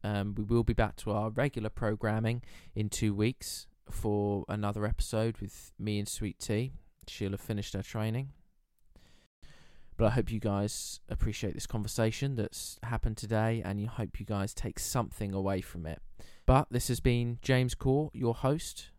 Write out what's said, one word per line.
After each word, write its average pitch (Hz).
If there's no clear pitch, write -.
Um, 101
we 104
will 117
be 113
back 107
to -
our 107
regular 117
programming 110
in 107
two 107
weeks -
for 101
another 104
episode 113
with -
me 104
and 101
Sweet -
Tea. 117
She'll 98
have 98
finished 101
her 98
training. 113
But 113
I -
hope 120
you 110
guys 101
appreciate 110
this -
conversation 113
that's -
happened 113
today, 113
and 98
you 104
hope -
you 98
guys 101
take -
something 110
away 98
from 85
it. 80
But 135
this 120
has 120
been 120
James 127
Core, 139
your 117
host -